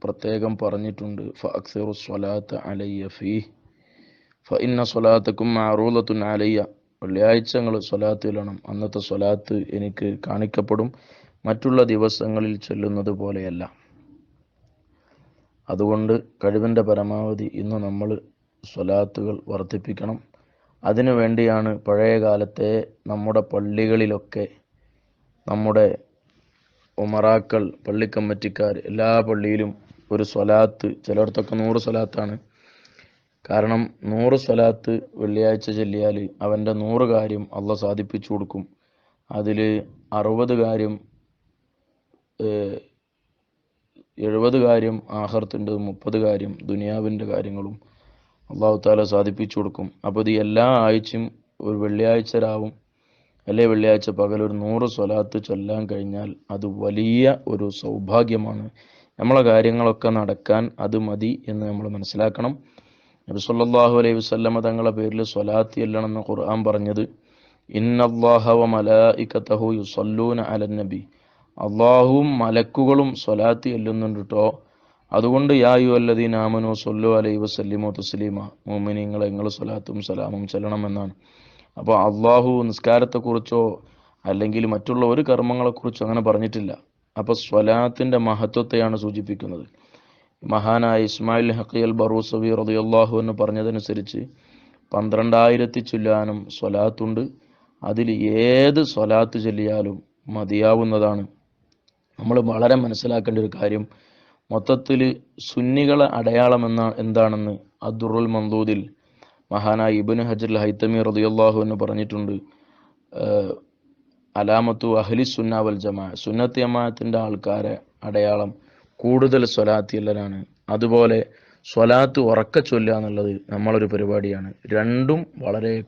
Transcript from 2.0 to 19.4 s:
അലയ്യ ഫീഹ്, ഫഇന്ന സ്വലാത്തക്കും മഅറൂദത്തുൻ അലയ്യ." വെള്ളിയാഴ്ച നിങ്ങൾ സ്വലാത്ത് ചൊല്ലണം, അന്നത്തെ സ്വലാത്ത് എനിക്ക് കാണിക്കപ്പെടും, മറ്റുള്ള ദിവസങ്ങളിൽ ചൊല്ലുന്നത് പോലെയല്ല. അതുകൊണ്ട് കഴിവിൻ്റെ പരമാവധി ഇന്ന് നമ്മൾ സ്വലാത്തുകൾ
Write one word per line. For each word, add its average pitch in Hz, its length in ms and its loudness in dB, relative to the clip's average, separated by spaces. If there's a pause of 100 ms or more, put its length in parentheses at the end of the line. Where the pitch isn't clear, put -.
അലയ്യ 101 440 -8
ഫീഹ്, 104 400 -6 (1040)
ഫഇന്ന 123 340 0
സ്വലാത്തക്കും 113 720 2
മഅറൂദത്തുൻ 110 720 0
അലയ്യ." 107 360 0 (420)
വെള്ളിയാഴ്ച 107 540 2
നിങ്ങൾ 117 240 -2
സ്വലാത്ത് 104 420 -4
ചൊല്ലണം, 101 340 -6 (120)
അന്നത്തെ 104 320 -6
സ്വലാത്ത് 101 720 -2
എനിക്ക് 104 380 -6 (120)
കാണിക്കപ്പെടും, 107 680 -2 (560)
മറ്റുള്ള 127 380 2
ദിവസങ്ങളിൽ 110 760 0
ചൊല്ലുന്നത് 101 540 -4
പോലെയല്ല. 95 520 -8 (2000)
അതുകൊണ്ട് 107 440 0 (260)
കഴിവിൻ്റെ 107 440 2
പരമാവധി 104 720 -2
ഇന്ന് 107 220 -6
നമ്മൾ 101 320 -6 (560)
സ്വലാത്തുകൾ 101 720 -2 (120)